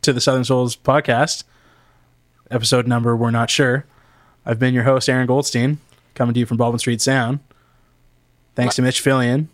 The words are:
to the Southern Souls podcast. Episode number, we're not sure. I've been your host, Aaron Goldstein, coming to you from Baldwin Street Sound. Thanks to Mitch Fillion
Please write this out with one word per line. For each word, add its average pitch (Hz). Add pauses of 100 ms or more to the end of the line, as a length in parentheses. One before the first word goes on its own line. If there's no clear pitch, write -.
to 143
the 123
Southern 131
Souls 123
podcast. 135 (1040)
Episode 123
number, 117
we're 117
not 117
sure. 135 (600)
I've 113
been 127
your 120
host, 131
Aaron 127
Goldstein, 135 (360)
coming 120
to 123
you 117
from 117
Baldwin 120
Street 117
Sound. 131 (1200)
Thanks 123
to 131
Mitch 127
Fillion 131